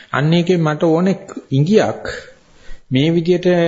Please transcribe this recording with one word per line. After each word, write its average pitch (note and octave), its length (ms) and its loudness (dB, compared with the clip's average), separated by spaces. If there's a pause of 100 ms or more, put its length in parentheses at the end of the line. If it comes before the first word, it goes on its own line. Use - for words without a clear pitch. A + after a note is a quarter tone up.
අන්න D3+ 240 0
ඒකෙන් F3 280 2
මට D3+ 240 -2
ඕනේ F3 300 2 (320)
ඉඟියක් D3 560 0 (840)
මේ C3+ 240 0
විදියට F3 360 0 (200)